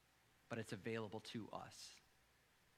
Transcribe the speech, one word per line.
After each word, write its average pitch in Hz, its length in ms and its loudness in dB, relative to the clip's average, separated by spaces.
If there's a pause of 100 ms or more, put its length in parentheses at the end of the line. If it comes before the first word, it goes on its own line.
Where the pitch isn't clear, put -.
(500)
But 117 80 4
it's 113 160 0
available 110 460 2 (120)
to 110 180 0
us. - 240 -2 (1040)